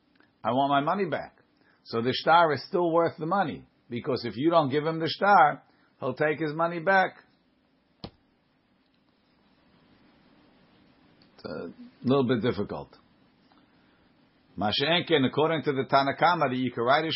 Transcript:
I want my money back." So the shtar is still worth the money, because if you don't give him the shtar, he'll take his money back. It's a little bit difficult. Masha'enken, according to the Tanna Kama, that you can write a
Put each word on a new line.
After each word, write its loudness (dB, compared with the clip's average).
I -2
want 0
my 2
money -2
back." -8
So -4
the 0
shtar 4
is -4
still -2
worth 0
the -8
money, -4
because -4
if -8
you 0
don't 4
give -2
him -4
the -4
shtar, 4
he'll -6
take -2
his -4
money -4
back. 2
It's -
a -10
little 4
bit 0
difficult. -6
Masha'enken, 0
according 0
to 0
the -2
Tanna 2
Kama, 2
that -4
you -2
can -4
write 2
a -4